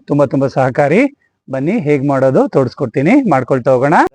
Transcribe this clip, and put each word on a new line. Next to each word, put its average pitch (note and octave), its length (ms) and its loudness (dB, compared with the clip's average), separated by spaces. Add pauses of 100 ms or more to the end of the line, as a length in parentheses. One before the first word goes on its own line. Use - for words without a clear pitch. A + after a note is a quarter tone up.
ತುಂಬಾ C#3+ 220 0
ತುಂಬಾ C3+ 220 -2
ಸಹಾಯಕಾರಿ. C#3+ 580 0 (440)
ಬನ್ನಿ C3+ 220 -4
ಹೇಗ್ D3 360 -2
ಮಾಡೋದು C3+ 400 2
ತೋರಿಸ್ಕೊಡ್ತೀನಿ, D3+ 840 0
ಮಾಡ್ಕೊಳ್ತಾ C3 400 0
ಹೋಗೋಣ. C3+ 240 2 (200)